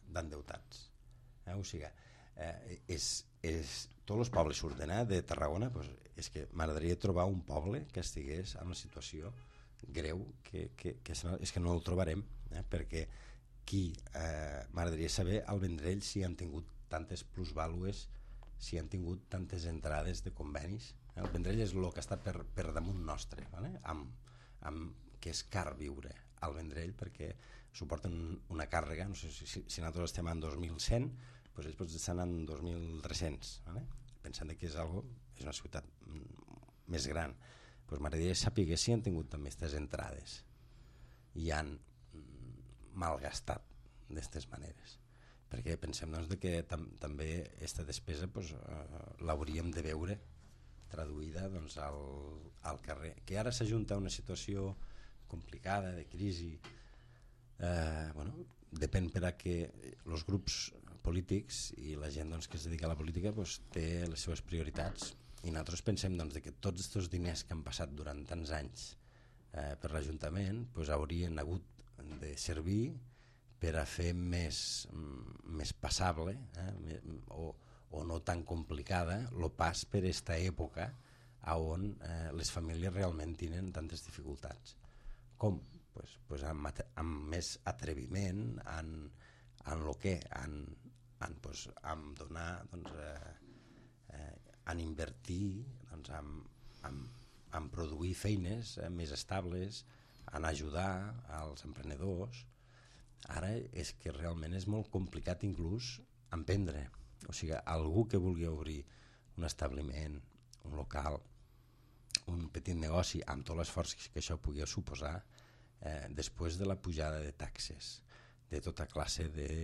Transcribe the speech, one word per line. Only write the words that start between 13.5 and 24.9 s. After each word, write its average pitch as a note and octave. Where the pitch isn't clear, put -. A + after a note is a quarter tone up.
qui, F#2
eh, D#2
m'agradaria E2
saber F#2+
al F#2+
Vendrell F2
si G2
han F2
tingut E2
tantes E2
plusvàlues, E2+
si -
han D#2+
tingut F2+
tantes F2
entrades D2+
de F#2
convenis. D2+
El F#2+
Vendrell F#2
és F#2+
lo F#2
que E2+
està -
per, F2+
per D#2+
damunt E2+
nostre, C#2
¿vale? C#3
Amb, D#2
amb, D#2+